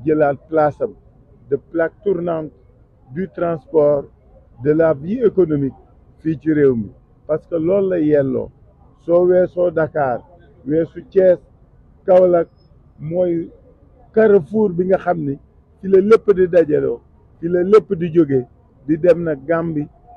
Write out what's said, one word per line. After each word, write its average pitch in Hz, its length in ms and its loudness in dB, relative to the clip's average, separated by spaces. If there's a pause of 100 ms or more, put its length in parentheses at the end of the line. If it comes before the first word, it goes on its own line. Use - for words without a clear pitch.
jëlaat 151 320 0 (120)
place 151 320 -2
am 110 120 -6 (560)
de 139 80 0
plaque 165 460 -8
tournante 170 480 -4 (600)
du 185 160 -8
transport, 156 760 -2 (580)
de 143 80 2
la 160 220 2
vie 175 300 -6
économique 156 500 0 (460)
fii 156 220 -6
ci 156 120 -2
réew 139 220 2
mi. 101 160 -6 (360)
Parce 156 200 -4
que 175 80 -6
loolu 185 340 0
la 180 100 -2
yelloo. 135 500 0 (560)
Soo 175 220 2
weesoo 180 440 0
Dakar, 143 500 -4 (440)
weesu 160 440 -4
Thiès, 185 300 2 (640)
Kaolack 180 420 4 (520)
mooy 170 500 -4 (640)
carrefour 214 560 2
bi 175 160 -4
nga 185 120 2
xam 175 280 -4
ni 139 140 -6 (420)
fi 190 60 -12
la 190 140 4
lépp 214 340 2
di 185 120 2
dajaloo, 147 520 2 (400)
fi 165 80 -8
la 175 160 0
lépp 202 320 2
di 165 180 -6
jóge, 139 320 2 (420)
di 160 100 -2
dem 170 260 2
nag 151 220 -4
Gambie, 165 420 -4 (300)